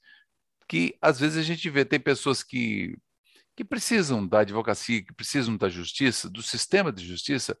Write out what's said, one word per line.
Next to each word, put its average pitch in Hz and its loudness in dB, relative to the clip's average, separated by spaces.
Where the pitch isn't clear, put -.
que - 0
às 143 4
vezes 156 2
a 160 0
gente 165 -2
vê, 139 4
tem 147 0
pessoas 135 2
que, 107 -4
que - -8
precisam 165 0
da 107 6
advocacia, 107 0
que - -16
precisam 117 -2
da 98 2
justiça, 90 -2
do 92 -12
sistema 175 0
de 92 -8
justiça, 104 -4